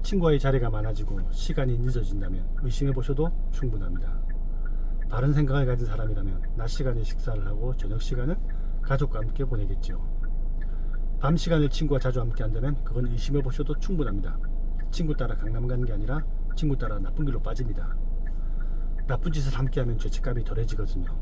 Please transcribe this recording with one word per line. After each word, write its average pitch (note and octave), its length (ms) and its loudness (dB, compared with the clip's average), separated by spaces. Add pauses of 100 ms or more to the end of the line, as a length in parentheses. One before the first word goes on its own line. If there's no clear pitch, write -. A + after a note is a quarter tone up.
친구와의 E3 360 4
자리가 C3 300 4
많아지고 G#2+ 500 0 (120)
시간이 C3 460 2
늦어진다면 G2+ 720 0 (140)
의심해 C3+ 320 0
보셔도 C#3 360 0 (220)
충분합니다. F2+ 640 0 (920)
바른 C3 240 2
생각을 C#3+ 320 2
가진 A#2+ 200 0
사람이라면 G#2+ 560 0 (140)
낮 A2 120 -2
시간에 A#2 360 0
식사를 G#2+ 420 0
하고 B2 300 0
저녁 G#2+ 260 0
시간은 B2+ 360 0 (440)
가족과 C3+ 380 0
함께 A2 240 0
보내겠지요. G#2 760 0 (1000)
밤 D#3 180 2
시간을 D3+ 320 2
친구와 C#3 300 2
자주 B2+ 200 0
함께 A#2 220 0
한다면 A2+ 420 0
그건 B2 220 0
의심해 B2 380 0
보셔도 B2 340 -2
충분합니다. A2 600 0 (500)
친구 D3+ 260 0
따라 A2+ 200 0
강남 A#2+ 320 0
가는 B2 180 0
게 A2 80 0
아니라 A#2+ 320 0 (300)
친구 D3 200 2
따라 A#2+ 220 -2
나쁜 - 280 0
길로 A#2+ 140 0
빠집니다. A#2 560 -2 (1120)
나쁜 C3+ 260 0
짓을 C#3 240 0
함께하면 C3 440 0
죄책감이 A#2+ 440 0
덜해지거든요. G#2 800 0